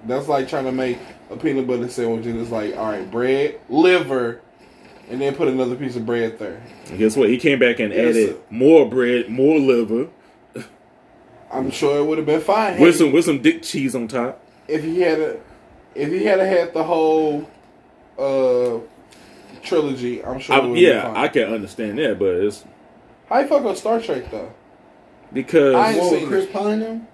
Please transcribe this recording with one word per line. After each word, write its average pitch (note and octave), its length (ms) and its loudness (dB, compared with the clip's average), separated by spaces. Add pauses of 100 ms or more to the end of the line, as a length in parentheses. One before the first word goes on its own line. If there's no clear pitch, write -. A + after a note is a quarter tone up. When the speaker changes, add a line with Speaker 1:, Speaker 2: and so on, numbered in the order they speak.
Speaker 1:
That's C3+ 220 -4
like C#3 200 -2
trying C#3 180 -6
to C3 60 -4
make B2+ 260 -4 (340)
a G#2 60 -14
peanut C3+ 300 -2
butter A#2+ 200 -4
sandwich A2+ 380 -4
and A2+ 140 -6
it's A#2 120 -8
like, G#2 260 -6
all A2 140 -6
right, F#2+ 180 -8
bread, C3 500 -2 (100)
liver, C3+ 720 2 (680)
and B2 120 -8
then C#3 140 -2
put D#3+ 120 0
another B2+ 280 -2
piece B2+ 200 -8
of A2+ 100 -6
bread A#2 340 -2
there. G2 220 -12 (280)
Speaker 2:
And F2+ 100 -12
guess A2 180 2
what? A#2 120 4
He B2+ 80 2
came C#3 220 2
back A#2+ 200 4
and G#2+ 120 -2
Speaker 1:
Yes, A#2+ 180 2
Speaker 2:
added A2 260 4
Speaker 1:
sir. - 60 -18 (100)
Speaker 2:
more C3+ 360 6
bread, A#2+ 420 0
more C#3 300 2
liver. B2 500 0 (1400)
Speaker 1:
I'm C3 200 -4
sure C#3+ 280 0
it C#3+ 60 2
would D#3 120 0
have D3+ 100 -4
been D#3 140 2
fine G3+ 380 0
Speaker 2:
With E3 140 8
Speaker 1:
had - 20 2
Speaker 2:
some, D#3 120 4
Speaker 1:
he, C3 60 2
Speaker 2:
with E3 120 4
some C#3+ 160 -2
dick E3 220 2
cheese C3+ 320 -6
on A#2 120 -6
top. B2 360 -6 (240)
Speaker 1:
if D3+ 160 -4
he E3 180 -2
had D#3+ 180 2
a, D3+ 200 -4 (560)
if D3 160 -4
he F#3+ 120 -2
had G3 160 2
a F#3+ 80 2
had E3+ 260 0
the D#3+ 100 -2
whole, D#3 680 0 (680)
uh, B2+ 580 0 (880)
trilogy, C3 600 -2
I'm C3 160 -8
sure C3+ 160 0
Speaker 2:
I, C3+ 40 8
Speaker 1:
it - 100 6
would - 0 -
have B2 80 0
Speaker 2:
yeah, C#3 280 6
Speaker 1:
been A2 80 -8
fine. A2+ 100 -2
Speaker 2:
I D3+ 60 0
can B2 140 0 (100)
understand G#2+ 460 -8
that, G#2+ 200 -2
but F#2+ 160 0
it's G2+ 280 -2 (640)
Speaker 1:
How A#3+ 120 0
you C#4+ 80 0
fuck C#4 160 0
with G3 140 -4
Star A3+ 240 -2
Trek C3 300 -8
though? G2+ 200 -12 (800)
Speaker 2:
because C3+ 440 2
Speaker 1:
I G#3+ 160 4
ain't E3 100 0
Speaker 3:
What, F3+ 100 2
Speaker 1:
seen D3+ 160 0
Speaker 3:
Chris F#3+ 180 0
Speaker 1:
it. - 80 -16
Speaker 3:
Pine G#3 260 -2
them? A3+ 340 -10